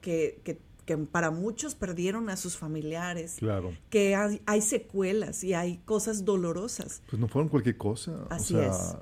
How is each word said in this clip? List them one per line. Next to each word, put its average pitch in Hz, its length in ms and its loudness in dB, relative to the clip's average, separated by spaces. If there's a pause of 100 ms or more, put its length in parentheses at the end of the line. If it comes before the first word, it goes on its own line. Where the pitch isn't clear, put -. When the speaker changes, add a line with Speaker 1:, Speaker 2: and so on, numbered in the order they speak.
Speaker 1:
que, 165 420 0
que, 160 180 -6 (260)
que 160 120 0
para 160 320 2
muchos 226 460 -4
perdieron 196 540 -2
a 190 60 -4
sus 180 200 -6
familiares, 165 840 -4
Speaker 2:
Claro. 95 340 0 (180)
Speaker 1:
que 196 260 6
hay, 208 300 0
hay 208 160 4
secuelas 196 840 0
y 185 100 2
hay 175 300 0
cosas 214 400 0
dolorosas. 180 840 0
Speaker 2:
Pues 110 120 -2
no 117 80 2
fueron 151 200 2
cualquier 120 280 4
cosa, 117 540 -4
Speaker 1:
Así - 240 -2
Speaker 2:
o - 40 6
sea, - 120 4
Speaker 1:
es. 90 320 -2